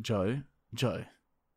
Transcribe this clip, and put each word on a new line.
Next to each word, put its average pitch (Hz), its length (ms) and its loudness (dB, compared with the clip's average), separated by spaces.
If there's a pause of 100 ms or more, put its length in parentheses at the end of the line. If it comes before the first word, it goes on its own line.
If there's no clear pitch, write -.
Joe, 110 420 0 (320)
Joe. 104 300 0 (520)